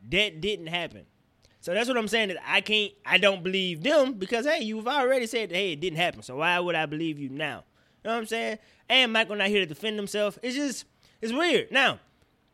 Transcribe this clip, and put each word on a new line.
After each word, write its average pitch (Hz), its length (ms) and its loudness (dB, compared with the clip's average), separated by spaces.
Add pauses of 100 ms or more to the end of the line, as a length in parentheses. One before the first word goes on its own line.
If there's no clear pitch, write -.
that 170 320 0
didn't 180 260 -4
happen." 160 380 -8 (560)
So 170 120 -6
that's 226 140 0
what 254 100 0
I'm 220 100 0
saying, 220 220 0
that 170 160 -6
I 190 160 2
can't, 214 300 0 (140)
I 180 140 4
don't 196 240 4
believe 185 400 -2
them 277 300 4
because, 226 340 -2
hey, 311 160 0
you've 220 240 -4
already 262 400 2
said 220 220 -4
that, 165 60 -4
"Hey, 190 180 0
it 143 60 -8
didn't 160 180 -2
happen." 151 240 0
So 127 160 -10
why 175 220 2
would 175 160 0
I 160 100 2
believe 151 340 -4
you 139 100 -8
now? 135 340 -8 (400)
You 214 60 -6
know 226 60 0
what - 20 -2
I'm 220 80 -6
saying? 220 320 -4 (320)
And 254 240 6
Michael 220 220 2
not 196 120 2
here 208 120 4
to 185 60 2
defend 214 300 -6
himself. 208 460 -2
It's 247 140 -4
just, 285 300 -4 (360)
it's 226 100 -4
weird. 269 400 2
Now, 220 280 2 (540)